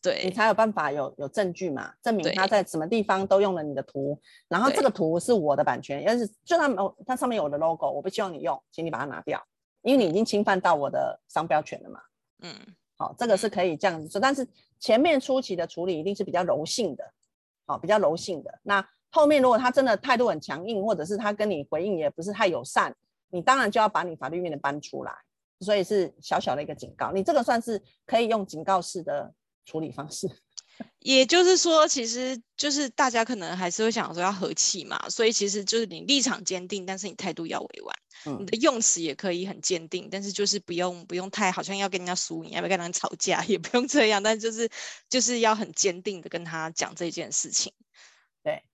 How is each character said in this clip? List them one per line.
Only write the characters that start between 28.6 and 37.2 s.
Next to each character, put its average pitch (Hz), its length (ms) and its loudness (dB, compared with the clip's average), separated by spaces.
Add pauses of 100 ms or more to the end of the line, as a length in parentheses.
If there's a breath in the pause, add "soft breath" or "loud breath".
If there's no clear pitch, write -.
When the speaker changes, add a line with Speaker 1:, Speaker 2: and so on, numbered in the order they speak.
Speaker 2:
告 185 200 2
式 165 200 -8
的 143 300 -6 (320)
处 - 160 -8
理 160 100 -6
方 147 200 -12
式。 - 180 -6 (680 loud breath)
Speaker 1:
也 262 260 6
就 339 180 6
是 359 140 8
说， 320 320 6
其 254 180 -2
实 254 320 -6 (160)
就 285 160 -2
是 277 200 0
大 269 180 2
家 226 160 2
可 240 120 -4
能 170 200 -6
还 185 140 -2
是 220 140 -2
会 220 60 4
想 208 220 -4
说 170 100 -4
要 190 80 2
和 196 220 -4
气 - 320 -2
嘛， - 240 -6
所 - 160 0
以 233 80 6
其 202 160 0
实 202 160 -4
就 220 140 0
是 226 80 0
你 165 160 -12
立 269 180 2
场 220 240 -2
坚 180 240 -6
定， 196 160 -6
但 190 140 -8
是 196 80 -10
你 180 80 -10
态 190 180 -6